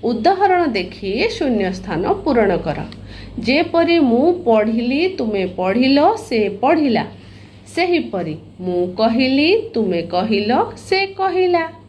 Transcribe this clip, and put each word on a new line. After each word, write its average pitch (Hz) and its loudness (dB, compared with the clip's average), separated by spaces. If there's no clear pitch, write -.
ଉଦାହରଣ 349 2
ଦେଖି 202 -2
ଶୂନ୍ୟ 220 0
ସ୍ଥାନ 185 -2
ପୂରଣ 233 2
କର। 151 -4
ଯେପରି 339 2
ମୁଁ 285 2
ପଢ଼ିଲି, 233 2
ତୁମେ 214 -2
ପଢ଼ିଲ, 254 2
ସେ 214 -2
ପଢ଼ିଲା। 247 2
ସେହିପରି 240 -2
ମୁଁ 180 -2
କହିଲି, 262 2
ତୁମେ 185 0
କହିଲ, 208 -2
ସେ 392 -2
କହିଲା। 370 0